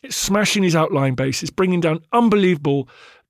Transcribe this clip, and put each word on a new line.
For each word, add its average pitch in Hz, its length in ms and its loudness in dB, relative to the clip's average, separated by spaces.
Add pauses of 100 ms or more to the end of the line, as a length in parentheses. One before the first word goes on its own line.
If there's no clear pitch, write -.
It's 269 120 -10
smashing 202 460 0
these 175 140 2
outlying 135 400 0
bases, 131 340 -4
bringing 180 320 0
down 160 200 0 (120)
unbelievable 180 760 2 (420)